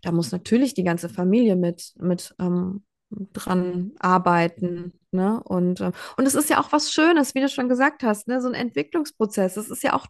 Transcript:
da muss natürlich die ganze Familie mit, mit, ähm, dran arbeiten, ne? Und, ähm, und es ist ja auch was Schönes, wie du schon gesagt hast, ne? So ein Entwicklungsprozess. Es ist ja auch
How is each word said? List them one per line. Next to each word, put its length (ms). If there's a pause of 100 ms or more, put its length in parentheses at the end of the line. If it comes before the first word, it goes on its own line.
da 100
muss 200
natürlich 420
die 100
ganze 260
Familie 460
mit, 420
mit, 420
ähm, 440 (480)
dran 680
arbeiten, 920 (180)
ne? 320
Und, 380
ähm, 100 (260)
und 80
es 100
ist 140
ja 100
auch 120
was 200
Schönes, 440
wie 60
du 80
schon 200
gesagt 340
hast, 240
ne? 140
So 60
ein 80
Entwicklungsprozess. 1000
Es 120
ist 140
ja 100
auch 160